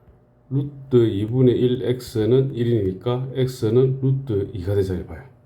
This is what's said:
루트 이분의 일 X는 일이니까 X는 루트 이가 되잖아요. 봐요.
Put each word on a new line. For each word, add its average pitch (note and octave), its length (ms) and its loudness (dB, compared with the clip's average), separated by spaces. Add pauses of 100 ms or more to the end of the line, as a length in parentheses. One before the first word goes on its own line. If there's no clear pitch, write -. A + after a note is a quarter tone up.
(480)
루트 C3 580 0
이분의 A2 520 2
일 B2 240 0
X는 B2 720 0
일이니까 A#2 800 -2
X는 B2+ 640 0
루트 C3 540 -2
이가 G2 220 -4
되잖아요. F#2 280 -2
봐요. D2 200 -16 (220)